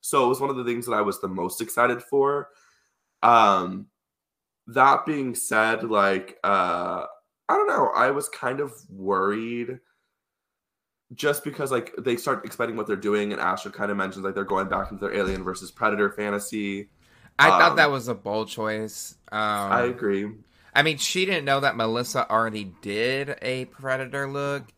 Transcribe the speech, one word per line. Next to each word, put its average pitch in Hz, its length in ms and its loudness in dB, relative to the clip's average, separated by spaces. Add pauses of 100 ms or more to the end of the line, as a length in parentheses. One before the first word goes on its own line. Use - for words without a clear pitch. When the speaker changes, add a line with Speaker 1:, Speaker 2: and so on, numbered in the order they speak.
Speaker 1:
So 139 240 4
it - 20 6
was 131 120 2
one 139 100 -2
of 131 60 -4
the 123 80 -6
things 117 220 -2
that 120 80 -2
I 107 80 2
was 101 180 -2
the 98 80 -4
most 92 340 -4
excited 120 400 0
for. 139 460 0 (760)
Um, 101 640 4 (840)
that 135 380 4
being 135 280 -2
said, 113 560 0
like, 98 540 2
uh, 90 640 0 (420)
I - 80 4
don't 403 120 2
know. 196 280 2
I 127 160 4
was 139 180 -2
kind 131 300 -4
of 139 120 -4 (180)
worried 104 920 -2 (1300)
just 147 300 0
because, 143 260 -4
like, 123 280 -2
they 120 180 0
start 131 300 -2
explaining 113 300 -4
what 107 100 -4
they're 104 100 0
doing, 104 360 0
and - 80 -6
Asher 95 300 -2
kinda 101 240 -4
mentions, 95 300 -4
like, 98 100 -2
they're 98 100 -4
going 95 240 0
back 95 220 -4
into 101 160 -10
their - 80 -4
Alien 95 300 -2
versus 92 260 -8
Predator 104 400 0
fantasy. 101 800 -6 (500)
Speaker 2:
I - 120 8
thought 170 220 6
Speaker 1:
Um, - 40 0
Speaker 2:
that 151 140 6
was 123 180 -4
a 120 60 -4
bold 107 340 -4
choice. 110 680 -8 (140)
Um, 107 80 -6 (320)
Speaker 1:
I 120 120 4
agree. 104 480 0 (440)
Speaker 2:
I 143 80 6
mean, 156 160 2
she 185 280 -2
didn't 175 180 -2
know 139 160 2
that 135 160 2
Melissa 117 540 0
already 107 420 0 (100)
did 127 600 -2
a 127 240 -4
Predator 135 600 -6
look 143 360 -4 (140)